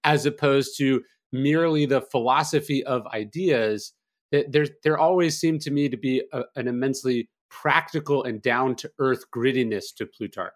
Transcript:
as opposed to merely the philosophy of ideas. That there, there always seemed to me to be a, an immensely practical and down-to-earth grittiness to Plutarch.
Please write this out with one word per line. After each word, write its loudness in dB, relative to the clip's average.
as 2
opposed 0
to 2
merely 2
the 2
philosophy 0
of -4
ideas. -2
That 0
there, 2
there 2
always 2
seemed 0
to -6
me 0
to -4
be -2
a, -6
an -4
immensely -2
practical 0
and -6
down-to-earth 0
grittiness 0
to -6
Plutarch. -8